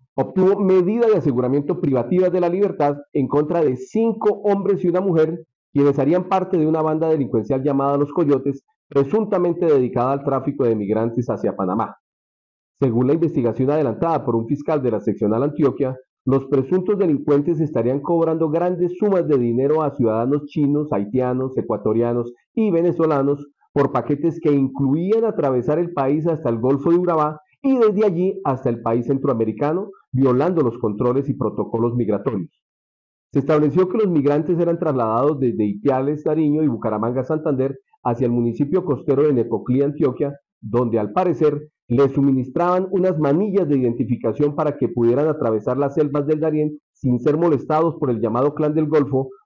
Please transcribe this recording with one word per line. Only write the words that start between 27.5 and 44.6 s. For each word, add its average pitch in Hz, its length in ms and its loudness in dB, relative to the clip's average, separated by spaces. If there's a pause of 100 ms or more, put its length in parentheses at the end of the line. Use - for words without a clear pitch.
y 269 140 2
desde 214 280 2
allí 190 400 0
hasta 135 240 -2
el 120 140 -4
país 117 240 -2
centroamericano, 135 840 -2 (220)
violando 135 500 2
los 117 160 -2
controles 123 500 -2
y 131 60 0
protocolos 113 600 -2
migratorios. 104 560 -2 (840)
Se 135 80 0
estableció 151 480 2
que 226 100 -2
los 208 100 4
migrantes 156 500 2
eran 170 200 0
trasladados 131 600 0
desde 107 240 0
Ipiales, 135 600 -2
Nariño 156 380 0
y 151 60 2
Bucaramanga, 117 560 -2
Santander, 139 540 -2 (260)
hacia 123 220 0
el 120 60 0
municipio 139 520 0
costero 139 400 0
de 151 80 2
Necoclí, 120 500 0
Antioquia, 143 560 -2 (220)
donde 113 380 0
al 104 140 -4
parecer 156 560 0 (200)
les 135 240 2
suministraban 147 800 0
unas 185 280 0
manillas 175 500 0
de 143 100 2
identificación 120 760 -2
para 151 220 -2